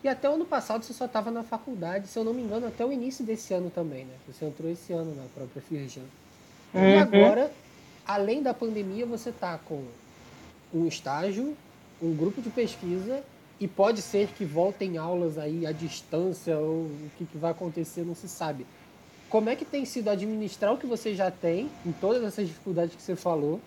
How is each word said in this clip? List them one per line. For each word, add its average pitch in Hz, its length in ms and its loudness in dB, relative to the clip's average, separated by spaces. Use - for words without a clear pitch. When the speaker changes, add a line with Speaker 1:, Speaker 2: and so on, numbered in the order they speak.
Speaker 1:
E 269 40 4
até 269 220 2
o 294 40 4
ano 320 100 0
passado 226 400 -2
você - 80 -14
só 240 160 -6
tava 220 200 -2
na 233 140 -4
faculdade, 196 640 -6
se - 100 -10
eu 226 60 -2
não 226 100 0
me 254 80 -2
engano, 220 280 -4
até 233 180 -4
o 269 60 0
início 262 320 -4
desse 220 280 -4
ano 180 180 -2
também, 151 340 -6
né? 127 100 -16
Você 139 160 -10
entrou 156 260 -6
esse 170 220 -8
ano 165 240 -4
na 135 80 -12
própria 135 260 -12
Firjan. 135 440 -8
E 185 60 0
Speaker 2:
Uhum. 190 220 12
Speaker 1:
agora, 202 500 10
além 208 340 2
da 254 140 2
pandemia, 214 500 -4
você 233 280 -6
tá 180 320 -6
com 147 180 -6
um 165 140 2
estágio, 190 720 -2
um 165 140 0
grupo 170 260 0
de 233 100 -6
pesquisa, 214 760 -2
e 202 80 -2
pode 202 340 4
ser 202 280 0
que - 160 -6
voltem 180 520 0
aulas 165 420 0
aí 156 280 -2
à 156 60 -2
distância, 165 840 -2
ou 160 260 0
o 151 360 -8
que, 170 60 -6
que 160 120 -12
vai 165 140 0
acontecer, 165 520 -4
não 170 120 -4
se 175 140 -14
sabe. 147 360 -6
Como 220 220 2
é 254 40 0
que 294 120 -6
tem 285 180 -4
sido 226 240 -4
administrar 208 640 0
o 277 60 0
que 277 80 -8
você 226 280 -2
já 185 160 0
tem, 185 380 -2
em 175 80 -2
todas 226 320 2
essas 202 240 -4
dificuldades 170 480 -2
que - 60 -20
você 185 120 -4
falou? 165 520 0